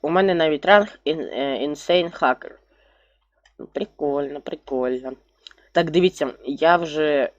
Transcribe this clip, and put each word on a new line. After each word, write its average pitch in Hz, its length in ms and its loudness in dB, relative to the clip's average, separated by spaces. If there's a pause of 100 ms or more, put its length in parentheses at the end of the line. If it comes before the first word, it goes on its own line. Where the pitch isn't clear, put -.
У 151 80 -4
мене 185 260 2
навіть 156 300 0
ранг 202 380 4
ін-, 151 280 -4
е, 135 360 -4
Insane 170 520 -2
Hacker. - 360 -2 (1040)
Ну, - 80 -16
прикольно, 143 760 -6
прикольно. 127 720 -6 (580)
Так, 170 200 0
дивіться, 175 420 0 (120)
я 156 320 2
вже 151 600 -2